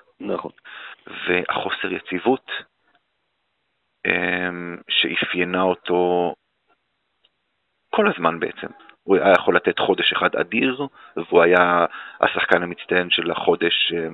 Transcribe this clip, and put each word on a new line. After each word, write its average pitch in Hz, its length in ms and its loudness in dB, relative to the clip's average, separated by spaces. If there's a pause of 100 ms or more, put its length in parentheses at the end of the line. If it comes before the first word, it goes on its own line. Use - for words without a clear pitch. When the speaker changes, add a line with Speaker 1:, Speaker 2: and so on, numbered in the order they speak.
(200)
Speaker 1:
נכון. 95 300 -8 (560)
Speaker 2:
והחוסר - 840 -4
יציבות, 92 580 -2 (1600)
אמ, 90 680 -2 (120)
שאפיינה 90 720 -2
אותו 87 720 0 (1600)
כל 208 180 2
הזמן 82 320 -2
בעצם. - 260 -8 (360)
הוא 98 140 4
היה 95 160 6
יכול 90 240 4
לתת - 220 0
חודש - 340 0
אחד - 240 -2
אדיר, 131 500 -2 (300)
והוא 85 260 4
היה 87 440 4 (340)
השחקן - 420 2
המצטיין 90 480 -2
של 85 200 0
החודש, 85 640 0
אה, 82 220 -2